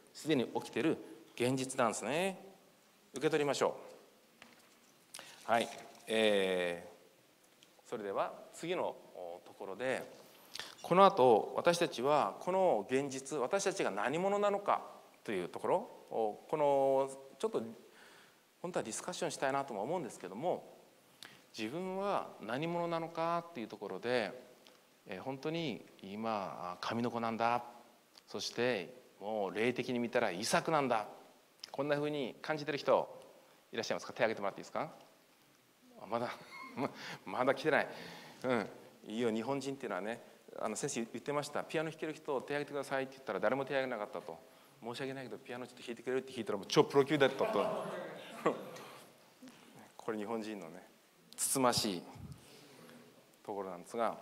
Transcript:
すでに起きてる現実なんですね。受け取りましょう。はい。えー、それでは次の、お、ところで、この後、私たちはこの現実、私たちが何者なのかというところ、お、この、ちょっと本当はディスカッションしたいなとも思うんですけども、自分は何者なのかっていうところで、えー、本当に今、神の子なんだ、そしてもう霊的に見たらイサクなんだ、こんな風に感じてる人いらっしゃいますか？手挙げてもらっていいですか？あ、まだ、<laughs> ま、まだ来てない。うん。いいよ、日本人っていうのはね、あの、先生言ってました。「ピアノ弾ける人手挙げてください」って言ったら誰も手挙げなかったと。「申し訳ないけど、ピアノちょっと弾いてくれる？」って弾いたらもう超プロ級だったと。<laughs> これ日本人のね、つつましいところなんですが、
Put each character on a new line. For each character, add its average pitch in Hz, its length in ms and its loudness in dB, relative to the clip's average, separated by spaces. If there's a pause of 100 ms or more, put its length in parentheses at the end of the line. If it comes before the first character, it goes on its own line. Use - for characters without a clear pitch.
(120)
す - 140 -14
で 156 80 4
に 120 140 4
起 - 140 -2
き - 100 -12
て 113 100 2
る 151 160 2 (380)
現 123 200 2
実 131 220 -2
な 123 100 4
ん 104 40 2
で - 60 -6
す 95 60 -6
ね。 180 400 -2 (680)
受 123 80 -10
け 151 100 2
取 147 120 4
り - 20 2
ま 139 100 2
し - 80 0
ょ 87 140 4 (1700)
う。 - 60 2
は 117 80 6
い。 87 80 -2 (400)
え 95 800 4 (920)
ー、 - 100 -20
そ 123 80 -6
れ 110 60 -8
で 101 80 -4
は 139 220 -2 (200)
次 170 220 -4
の、 113 220 -2 (180)
お、 90 300 -12
と - 80 -20
こ - 140 -12
ろ 95 100 -8
で、 123 260 -2 (800)
こ - 140 0
の 196 100 12
後、 127 500 8
私 170 220 4
た 170 120 2
ち - 120 -6
は 127 400 4
こ 180 120 -4
の 165 380 4
現 135 200 2
実、 135 260 -6
私 151 280 0
た 180 100 2
ち 160 100 0
が 107 60 2
何 107 260 0
者 196 220 2
な 208 120 4
の 202 100 0
か - 220 2 (420)
と - 60 -6
い 90 140 0
う 82 60 -4
と - 80 -10
こ 110 100 -2
ろ、 185 220 2 (200)
お、 107 380 -2
こ 160 80 0
の、 135 540 4 (280)
ち - 60 -2
ょ 220 40 0
っ - 20 -8
と 139 120 -2 (1000)
本 180 100 -6
当 180 60 -2
は 143 40 0
デ 107 80 -6
ィ 104 40 -6
ス - 80 -6
カ - 80 -6
ッ 180 40 -6
シ - 80 -8
ョ 175 60 0
ン - 20 -4
し 170 60 -6
た 139 140 0
い - 20 2
な 139 120 0
と 120 100 -8
も 98 80 -2
思 156 160 -2
う - 20 -2
ん - 20 -4
で 110 60 -6
す - 100 -12
け - 80 -8
ど 95 100 -10
も、 139 280 -2 (920)
自 110 140 -6
分 185 280 -6
は 190 300 0 (120)
何 127 260 -2
者 170 220 -2
な 165 100 -2
の 165 100 -4
か 165 420 -2
っ - 20 -18
て 131 80 -10
い 110 40 -6
う 104 40 -8
と 107 80 -12
こ 98 120 -8
ろ 95 100 -6
で、 113 340 0 (760)
え 92 140 -8
ー、 - 20 -10
本 135 140 -6
当 156 140 -4
に 160 340 -4 (180)
今、 95 800 -4
神 117 220 -2
の 120 80 0
子 117 100 -4
な 117 100 0
ん 113 60 -2
だ、 117 260 2 (640)
そ 107 140 -8
し - 80 -6
て 110 460 0 (260)
も 104 280 -2
う 87 60 -4
霊 120 200 2
的 127 180 -2
に 120 60 0
見 120 100 0
た 120 120 0
ら 110 100 2
イ 90 140 -4
サ 170 180 2
ク 165 80 -2
な 156 100 4
ん 135 80 2
だ、 110 180 2 (640)
こ 139 100 -2
ん 147 60 -2
な 147 80 4
風 147 140 0
に 143 300 -4
感 156 160 -2
じ 147 80 -6
て 151 80 -2
る 143 60 -2
人 98 280 6 (640)
い - 60 -10
ら 113 60 0
っ - 20 -6
し - 60 -2
ゃ 104 40 0
い - 20 0
ま 85 40 -6
す - 60 -12
か？ - 80 -10
手 - 80 -2
挙 113 80 6
げ 110 40 -2
て 104 60 -6
も 101 60 -2
ら 95 60 0
っ - 20 -18
て - 60 -12
い - 20 -10
い - 20 -16
で - 0 -
す - 80 -16
か？ 139 180 -4 (1120)
あ、 - 40 -12
ま 110 120 0
だ、 117 120 -2 (260)
<laughs> - 180 -14
ま、 - 160 -2 (360)
ま 104 180 -2
だ 135 100 4
来 - 100 -6
て 156 60 2
な 123 120 6
い。 - 60 -4 (560)
う 127 100 2
ん。 110 120 2 (400)
い 107 100 -6
い 117 40 0
よ、 117 120 2
日 110 100 0
本 135 160 -2
人 135 160 -4
っ 135 40 -10
て - 60 -8
い - 20 -4
う 104 40 -4
の 98 60 -2
は 90 60 -2
ね、 113 180 -6 (380)
あ 110 100 -2
の、 107 80 -4
先 143 140 -4
生 120 100 -2 (100)
言 117 120 -8
っ - 20 -18
て 147 80 -2
ま 147 100 0
し 139 60 -8
た。 - 160 -4
「ピ - 140 -4
ア 156 40 2
ノ 160 80 -4
弾 156 80 -12
け 165 80 -4
る 156 60 -4
人 151 300 -4
手 147 120 -4
挙 147 60 0
げ 147 60 -4
て 143 60 -10
く 143 40 -4
だ 139 80 -4
さ 135 160 -2
い」 131 40 0
っ - 20 -2
て 131 80 -12
言 - 80 -18
っ - 20 -20
た 110 80 -2
ら 95 80 -2
誰 110 160 4
も 135 80 0
手 139 100 -4
挙 131 120 2
げ 127 40 -4
な 120 60 -4
か 104 80 -4
っ 101 60 -6
た 87 100 -8
と。 82 180 -10 (460)
「申 120 100 -6
し 117 60 -8
訳 135 140 -4
な 135 80 -8
い - 20 -10
け 117 60 -12
ど、 107 80 -10
ピ - 160 -12
ア 123 40 -6
ノ 127 80 -8
ち - 40 -16
ょ - 20 -20
っ - 40 -20
と 117 60 -16
弾 123 100 -8
い 117 40 -8
て 120 60 -14
く 127 80 -2
れ 131 60 2
る？」 - 60 2
っ - 0 -
て - 100 -14
弾 - 100 -4
い - 20 -8
た 107 80 -2
ら 101 60 0
も 90 60 -8
う - 20 -10
超 147 180 8
プ 139 140 0
ロ 139 60 10
級 156 120 2
だ 139 120 8
っ - 20 2
た - 160 2
と。 107 180 4 (800)
<laughs> 156 100 2 (1400)
こ - 160 -6
れ 107 60 -4
日 104 80 -4
本 113 160 -4
人 104 180 -6
の 85 80 -10
ね、 90 180 -14 (480)
つ - 120 -2
つ - 120 2
ま 123 140 8
し 101 260 0
い - 40 -8 (1400)
と 110 120 -8
こ 98 80 -4
ろ 95 80 -8
な 87 60 -10
ん 87 60 -14
で - 60 -20
す - 80 -10
が、 107 260 0